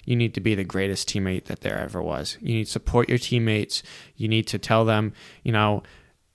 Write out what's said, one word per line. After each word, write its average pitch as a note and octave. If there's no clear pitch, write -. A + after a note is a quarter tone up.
you B2
need A#2
to G2+
be G#2+
the F#2+
greatest F#2+
teammate F#2+
that -
there -
ever -
was. D#2
You C3+
need A2
to -
support -
your A#2+
teammates. A2
You A2+
need A2
to G#2+
tell A2+
them, G#2+
you A#2
know, G#2+